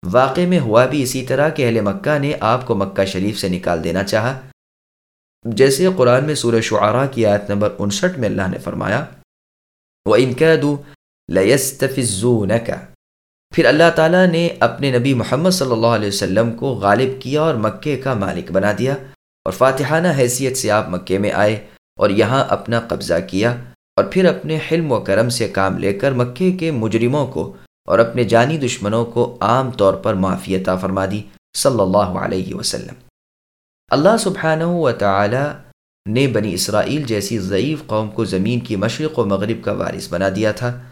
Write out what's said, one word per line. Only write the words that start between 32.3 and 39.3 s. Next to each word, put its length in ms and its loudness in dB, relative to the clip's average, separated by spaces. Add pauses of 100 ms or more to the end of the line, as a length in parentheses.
وسلم۔ 380 -8 (960)
اللہ 280 4
سبحانہ 440 -2
و 280 0
تعالی 800 -2 (420)
نے 160 2
بنی 260 0
اسرائیل 500 -2
جیسی 360 -2
ضعیف 460 -2
قوم 240 -2
کو 160 -2
زمین 340 0
کی 160 -6
مشرق 440 -4
و 60 2
مغرب 380 -2